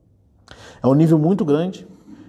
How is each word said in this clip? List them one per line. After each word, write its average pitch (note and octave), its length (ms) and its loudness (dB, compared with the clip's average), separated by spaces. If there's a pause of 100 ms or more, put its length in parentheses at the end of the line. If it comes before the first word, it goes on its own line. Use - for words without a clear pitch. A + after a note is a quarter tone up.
(800)
É B2 60 -4
um C3+ 60 4
nível D#3+ 240 2
muito F3 260 -2
grande. D#3+ 440 -4 (420)